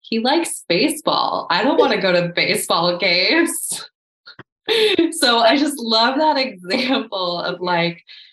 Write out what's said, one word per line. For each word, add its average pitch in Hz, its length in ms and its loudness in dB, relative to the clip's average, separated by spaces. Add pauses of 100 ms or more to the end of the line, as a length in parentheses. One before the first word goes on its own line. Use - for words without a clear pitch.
"He 226 180 -4
likes 294 480 -2
baseball. - 800 -2
I 180 140 0
don't 285 160 2
wanna 220 220 2
go 185 100 2
to 175 240 0
baseball 175 600 0
games." 196 920 0 (800)
<laughs> 403 440 2
So 240 280 2
I 226 180 6
just 285 200 0
love 233 400 0
that 302 200 2
example 196 1000 -4
of, 175 220 -6
like, 170 420 -2 (300)